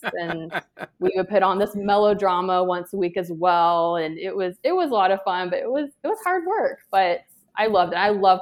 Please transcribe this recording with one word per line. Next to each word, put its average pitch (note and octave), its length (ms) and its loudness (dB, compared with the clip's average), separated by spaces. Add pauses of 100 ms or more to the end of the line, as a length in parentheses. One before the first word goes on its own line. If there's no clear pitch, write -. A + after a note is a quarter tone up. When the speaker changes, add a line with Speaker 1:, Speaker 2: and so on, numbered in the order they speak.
(140)
Speaker 1:
and E3 400 -8 (240)
Speaker 2:
<laughs> - 220 -14
Speaker 1:
we F#3 180 0
would F#3 100 -2
put G3 160 2
on F#3 160 2
this G#3 160 -2
melodrama G3 880 2
once F3+ 300 -4
a G3 40 -6
week F3 200 -2
as F3+ 120 -6
well. E3+ 680 2
And D#3+ 200 -4
it F#3 160 -8
was, F#3 300 -4
it D#4 80 2
was F4+ 180 0
a B3+ 40 -2
lot F#3+ 180 4
of F#3+ 120 0
fun, F3+ 260 -4
but F3+ 100 -2
it A3 100 -6
was, C#4+ 200 -2 (140)
it C#4 40 -4
was A4 160 -4
hard F4+ 220 -2
work. A4 340 -2 (120)
But F#3 300 0 (360)
I G#3+ 100 0
loved F3+ 240 2
it. E3+ 60 -4
I G3 140 2
love F#3+ 300 4